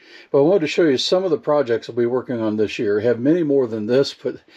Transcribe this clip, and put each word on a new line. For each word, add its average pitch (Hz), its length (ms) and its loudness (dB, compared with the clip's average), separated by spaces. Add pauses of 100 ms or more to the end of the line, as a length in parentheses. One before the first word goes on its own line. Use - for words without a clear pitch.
(340)
But 143 60 4
I - 20 6
wanted 175 180 4
to 151 80 0
show 180 160 0
you 139 140 4
some 185 260 0
of 185 80 -4
the 147 60 2
projects 131 520 -2
I'll 120 60 -16
be 120 100 0
working 120 360 -4
on 107 160 -2
this 107 200 -2
year. 104 220 -2
I 101 40 -2
have 117 180 0
many 156 200 2
more 139 260 2
than 110 180 -8
this, 131 280 0
but 135 280 -10 (160)